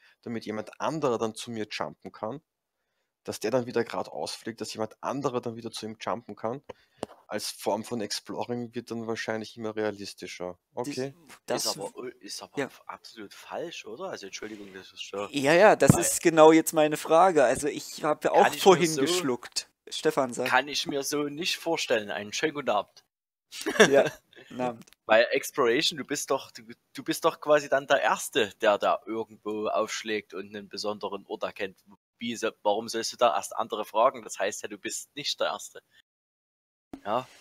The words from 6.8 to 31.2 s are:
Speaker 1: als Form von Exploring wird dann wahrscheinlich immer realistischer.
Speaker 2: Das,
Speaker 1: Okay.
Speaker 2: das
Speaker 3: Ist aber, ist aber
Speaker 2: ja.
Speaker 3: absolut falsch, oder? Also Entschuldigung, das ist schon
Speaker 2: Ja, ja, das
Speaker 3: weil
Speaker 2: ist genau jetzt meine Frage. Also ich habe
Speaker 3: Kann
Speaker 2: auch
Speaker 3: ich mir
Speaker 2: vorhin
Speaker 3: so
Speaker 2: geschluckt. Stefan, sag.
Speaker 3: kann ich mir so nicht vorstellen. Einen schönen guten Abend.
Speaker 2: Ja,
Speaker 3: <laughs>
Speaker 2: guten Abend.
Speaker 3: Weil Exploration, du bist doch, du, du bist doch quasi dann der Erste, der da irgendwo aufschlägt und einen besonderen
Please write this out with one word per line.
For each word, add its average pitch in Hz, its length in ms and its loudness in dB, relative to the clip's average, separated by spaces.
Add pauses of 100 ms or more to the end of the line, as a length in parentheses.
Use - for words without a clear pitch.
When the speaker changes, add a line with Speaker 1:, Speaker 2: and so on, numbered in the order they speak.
Speaker 1:
als - 240 -8
Form 107 340 -4
von 120 160 -8
Exploring 113 760 -8
wird 113 160 -10
dann 113 160 -8
wahrscheinlich 110 500 -6
immer 110 180 -8
realistischer. 98 840 -6 (240)
Speaker 2:
Das, 139 140 -8
Speaker 1:
Okay. 139 180 -6 (320)
Speaker 2:
das - 180 -4
Speaker 3:
Ist - 20 -2
aber, - 240 -6 (300)
ist 101 220 -12
aber 135 200 -6
Speaker 2:
ja. 120 80 -8 (160)
Speaker 3:
absolut 98 460 -16
falsch, 151 520 -12
oder? 127 240 -12
Also 104 180 -12
Entschuldigung, 101 460 -14
das 95 200 -18
ist - 100 -16
schon 101 260 -6
Speaker 2:
Ja, 139 240 2
ja, 180 220 8
das 139 160 8
Speaker 3:
weil 160 60 0
Speaker 2:
ist - 240 0
genau 160 300 10
jetzt 160 220 4
meine 151 240 2
Frage. 160 460 6
Also 127 240 2
ich - 360 -8
habe 151 300 0
Speaker 3:
Kann 165 200 6
Speaker 2:
auch - 0 -
Speaker 3:
ich 190 160 6
mir 175 140 8
Speaker 2:
vorhin - 20 2
Speaker 3:
so 160 140 -2
Speaker 2:
geschluckt. 143 680 -2 (200)
Stefan, 135 440 0
sag. 123 200 -2
Speaker 3:
kann 131 140 4
ich 139 200 -4
mir 143 160 -2
so 147 200 -2
nicht 147 340 -4
vorstellen. 117 540 -2
Einen 104 220 -6
schönen 156 200 -2
guten 139 160 -2
Abend. - 360 -2 (800)
Speaker 2:
Ja, 135 200 8
Speaker 3:
<laughs> - 300 -8
Speaker 2:
guten - 260 -14
Abend. 120 240 -6 (200)
Speaker 3:
Weil 113 260 8
Exploration, 139 640 0
du 123 80 -10
bist - 260 -6
doch, - 200 -2
du, 117 120 -20 (300)
du - 100 -14
bist 165 220 -4
doch 160 160 2
quasi 147 280 4
dann 139 180 0
der 139 140 4
Erste, 120 500 0 (100)
der 104 180 4
da 90 260 2
irgendwo 107 640 -6
aufschlägt 107 640 -4
und 101 220 -12
einen 101 140 -14
besonderen 101 580 -8